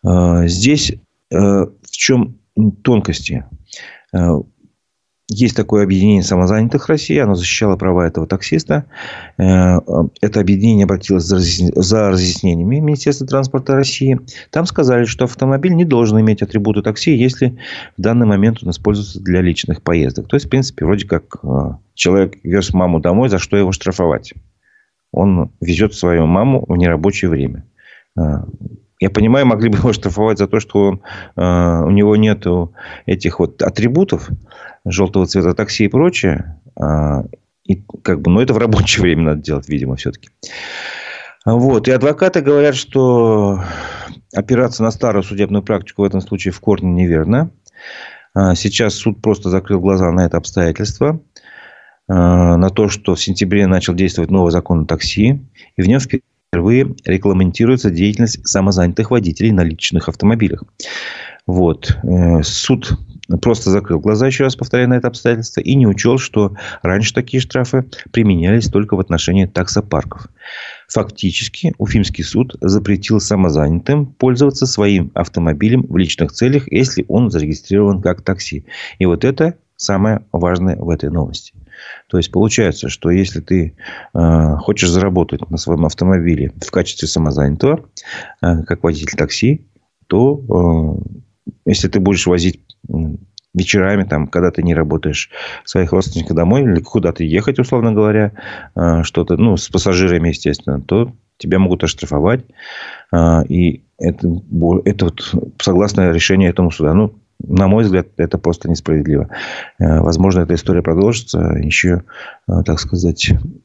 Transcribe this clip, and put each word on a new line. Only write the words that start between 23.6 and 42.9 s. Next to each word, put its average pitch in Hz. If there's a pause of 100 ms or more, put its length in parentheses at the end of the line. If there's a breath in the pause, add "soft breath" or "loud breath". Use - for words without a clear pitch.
штрафовать? 87 (800)
Он 92 (100)
везёт 87
свою 85
маму 113
в 87
нерабочее 87
время. 69 (540 soft breath)
Э, 76 (560)
я 95
понимаю, 113
могли 113
бы 101
его 110
штрафовать 101
за 98
то, 110
что 101
он, 98 (360 loud breath)
э, 87
у 85
него 104
нету 101 (320 loud breath)
этих 92
вот -
атрибутов, 120 (560 loud breath)
жёлтого 92
цвета 87
такси -
и -
прочее. 143 (180)
А, 76 (400)
и 101 (220)
как -
бы, 87
ну, 101
это 127
в 107
рабочее 107
время 82
надо 76
делать, 73
видимо, 67
всё-таки. - (1160 loud breath)
Вот. 120
И 131
адвокаты 151
говорят, 143
что 113 (720 loud breath)